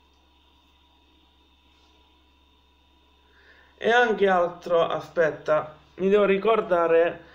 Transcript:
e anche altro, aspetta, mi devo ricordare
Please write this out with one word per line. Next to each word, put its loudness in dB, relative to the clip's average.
e -2
anche 2
altro, 0
aspetta, -4
mi -4
devo 2
ricordare 0